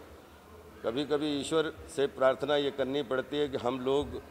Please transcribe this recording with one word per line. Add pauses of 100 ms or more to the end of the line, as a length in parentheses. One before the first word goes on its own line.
(840)
कभी-कभी
ईश्वर (240)
से
प्रार्थना
ये
करनी
पड़ती
है
कि
हम
लोग